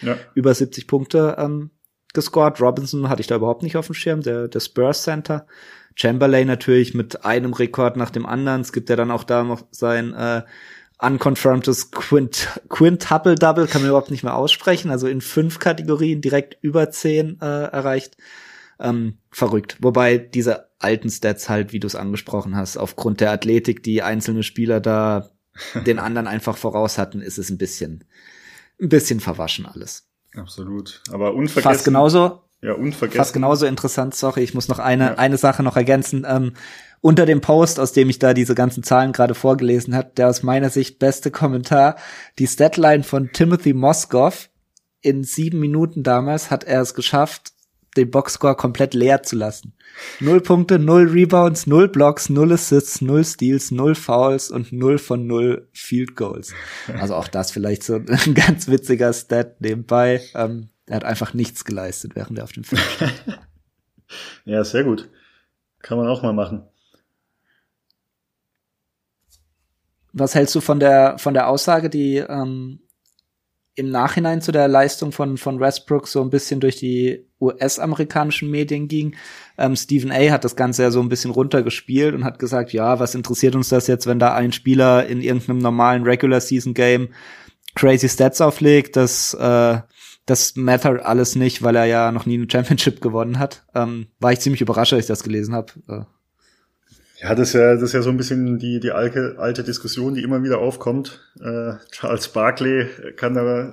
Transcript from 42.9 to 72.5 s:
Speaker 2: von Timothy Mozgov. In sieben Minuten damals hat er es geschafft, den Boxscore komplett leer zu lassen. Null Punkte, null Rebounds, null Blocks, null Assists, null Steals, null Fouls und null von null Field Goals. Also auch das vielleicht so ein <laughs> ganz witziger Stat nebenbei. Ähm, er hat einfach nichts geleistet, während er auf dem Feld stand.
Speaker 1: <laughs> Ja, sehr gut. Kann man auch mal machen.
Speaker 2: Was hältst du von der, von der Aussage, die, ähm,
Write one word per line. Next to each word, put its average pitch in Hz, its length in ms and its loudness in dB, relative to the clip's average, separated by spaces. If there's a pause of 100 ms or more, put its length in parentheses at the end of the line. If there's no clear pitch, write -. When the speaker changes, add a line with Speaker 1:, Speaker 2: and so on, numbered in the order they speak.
Speaker 2:
von 135 280 -4
Timothy 165 440 2
Mozgov. 139 720 2 (540)
In 135 200 0
sieben 160 380 -4
Minuten 156 420 -2
damals 131 480 0
hat 135 140 -4
er 131 160 0
es 127 140 -4
geschafft, - 580 -2 (460)
den 123 120 4
Boxscore 135 460 0
komplett 131 380 -2
leer 131 280 4
zu - 140 -8
lassen. 107 380 -8 (440)
Null 160 220 4
Punkte, 180 380 4
null 165 320 6
Rebounds, 175 560 4
null 165 220 6
Blocks, 147 420 2
null 151 220 4
Assists, 143 500 2
null 139 200 2
Steals, 135 480 -2
null 135 240 2
Fouls 135 560 0
und 123 220 -8
null 131 240 2
von 123 300 -4
null 120 460 -2
Field 123 440 -6
Goals. 107 380 -8 (440)
Also 95 180 -4
auch 82 120 -6
das 95 220 -6
vielleicht 104 320 -4
so 113 140 -4
ein 110 100 -8
<laughs> 139 280 0
ganz 151 340 2
witziger 123 440 2
Stat 120 480 -4
nebenbei. 120 640 0 (120)
Ähm, 113 360 -6 (160)
er 110 100 -6
hat 107 80 -6
einfach 110 300 -6
nichts - 320 -6
geleistet, 95 500 -10
während 110 220 -12
er 110 60 -10
auf 113 80 -18
dem 117 120 -16
Feld - 160 -4
stand. 127 320 -4 (140)
Speaker 1:
<laughs> 214 120 -12 (1080)
Ja, 104 180 0
sehr 127 200 0
gut. 113 260 -2 (720)
Kann 117 160 -6
man 117 100 -2
auch 127 140 -4
mal 117 100 -2
machen. 98 300 -4 (3500)
Speaker 2:
Was 135 200 -2
hältst 143 200 4
du 156 80 0
von 147 180 0
der, 135 380 6
von 143 160 -2
der 127 140 2
Aussage, 160 420 0
die, 143 260 -2
ähm, 131 640 -8 (960)